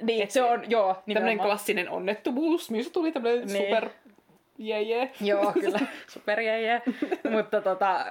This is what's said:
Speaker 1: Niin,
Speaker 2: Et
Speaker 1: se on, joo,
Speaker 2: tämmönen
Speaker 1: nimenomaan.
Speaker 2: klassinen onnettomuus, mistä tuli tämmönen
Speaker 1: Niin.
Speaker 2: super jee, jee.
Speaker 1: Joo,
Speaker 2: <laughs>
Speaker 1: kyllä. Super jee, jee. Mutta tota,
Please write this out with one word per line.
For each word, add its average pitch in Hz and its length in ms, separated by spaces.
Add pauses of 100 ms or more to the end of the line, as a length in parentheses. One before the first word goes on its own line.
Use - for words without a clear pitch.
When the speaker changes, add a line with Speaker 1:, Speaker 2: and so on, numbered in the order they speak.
Speaker 1:
Niin, 226 220
Speaker 2:
Et 202 80
Speaker 1:
se 254 120
on, 233 280
joo, 214 220
Speaker 2:
tämmönen 190 120
Speaker 1:
nimenomaan. 214 440
Speaker 2:
klassinen 202 400
onnettomuus, 247 800
mistä 233 220
tuli 320 180
tämmönen 233 360
Speaker 1:
Niin. 196 180
Speaker 2:
super 220 240 (680)
jee, 214 240
jee. 226 300 (100)
Speaker 1:
Joo, 202 340
Speaker 2:
<laughs> 359 60
Speaker 1:
kyllä. 196 180 (280)
Super - 320
jee, 226 220
jee. 233 200 (480)
Mutta 214 320
tota, 190 480